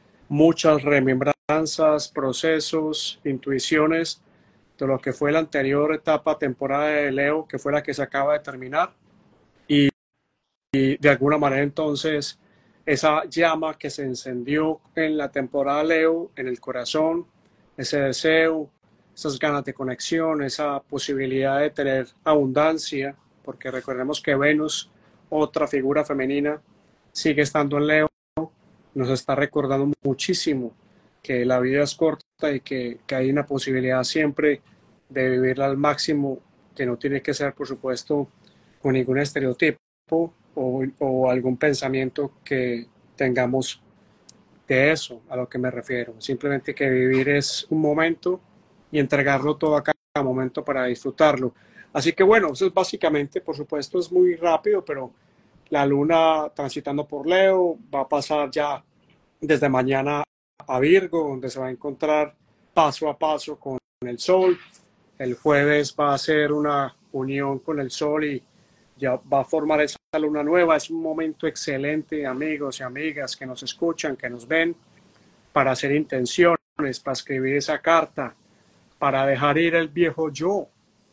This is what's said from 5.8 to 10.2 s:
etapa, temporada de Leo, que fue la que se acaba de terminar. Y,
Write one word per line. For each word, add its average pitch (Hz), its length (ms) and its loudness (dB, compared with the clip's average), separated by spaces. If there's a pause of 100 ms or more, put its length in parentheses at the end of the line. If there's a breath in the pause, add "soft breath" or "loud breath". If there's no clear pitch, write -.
etapa, 151 440 0
temporada 139 500 -2
de 147 240 0
Leo, 147 360 0
que 135 100 -8
fue 143 140 -4
la 147 100 0
que 143 120 -6
se 139 80 -4
acaba 139 320 0
de 147 60 0
terminar. 139 520 -4 (760)
Y, 143 220 4 (840)